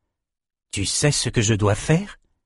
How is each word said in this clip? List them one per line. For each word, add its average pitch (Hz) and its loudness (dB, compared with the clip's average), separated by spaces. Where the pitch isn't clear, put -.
Tu 104 -4
sais 147 0
ce - -2
que 120 0
je 107 2
dois 104 2
faire ? » « 185 -2